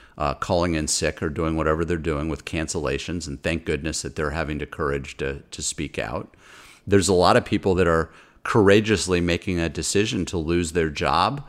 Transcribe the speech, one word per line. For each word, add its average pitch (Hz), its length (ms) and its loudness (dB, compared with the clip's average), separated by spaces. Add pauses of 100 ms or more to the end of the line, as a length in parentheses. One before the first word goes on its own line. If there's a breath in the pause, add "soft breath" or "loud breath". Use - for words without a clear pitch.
(180 loud breath)
uh, 71 180 -2
calling 87 400 0
in 78 120 -2
sick - 340 -2
or 82 80 -2
doing 80 280 -2
whatever 78 260 0
they're 85 140 -2
doing 78 320 -4
with 76 160 -8
cancellations. 80 840 -4
And 69 160 -10
thank 82 220 -2
goodness 76 380 -4
that 67 120 -8
they're 76 140 -2
having 76 300 -4
the 73 60 -6
courage 69 520 -6
to, 69 220 -6
to - 220 -16
speak - 380 -8
out. 60 360 -8 (520 loud breath)
There's 98 220 4
a 98 40 6
lot 90 220 6
of 123 80 4
people 98 320 0
that 90 120 4
are 82 240 2 (320 loud breath)
courageously 98 760 4
making 87 380 0
a 82 100 0
decision 95 560 -2
to 87 120 -6
lose 82 360 0
their 82 160 0
job, 87 600 0